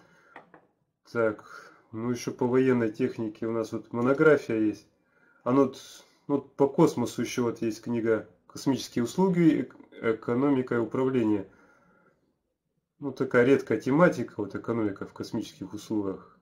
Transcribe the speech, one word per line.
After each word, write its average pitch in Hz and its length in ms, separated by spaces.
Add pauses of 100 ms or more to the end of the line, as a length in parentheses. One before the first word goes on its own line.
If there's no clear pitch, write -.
(1120)
Так, - 600 (200)
ну, 117 180
еще 123 220
по 127 140
военной 123 440
технике 113 560
у 113 60
нас 113 200
вот - 200
монография 139 640
есть. 107 280 (580)
А 120 80
ну 139 100
вот, - 180 (480)
ну, 143 80
вот - 200
по 139 120
космосу 127 540
еще 120 220
вот 113 180
есть 110 200
книга 113 460 (180)
"Космические - 580
услуги, 170 580
эк-, - 140 (380)
экономика 127 640
и - 20
управление". 117 680 (1500)
Ну, 143 120
такая 123 320
редкая 127 340
тематика, 139 580
вот 101 180
экономика 104 520
в - 60
космических 101 600
услугах. 101 680